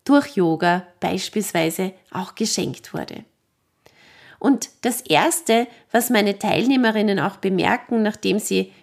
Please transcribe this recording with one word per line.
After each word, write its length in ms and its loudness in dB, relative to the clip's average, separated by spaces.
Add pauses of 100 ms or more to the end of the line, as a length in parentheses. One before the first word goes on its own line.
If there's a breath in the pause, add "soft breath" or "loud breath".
durch 320 2
Yoga 520 0 (120)
beispielsweise 920 -4 (160)
auch 240 -10
geschenkt 640 -6
wurde. 280 -12 (1160 soft breath)
Und 300 0 (120)
das 200 -4
Erste, 680 2 (240 loud breath)
was 180 0
meine 300 2
Teilnehmerinnen 800 2
auch 160 -2
bemerken, 680 0
nachdem 380 -2
sie 440 -2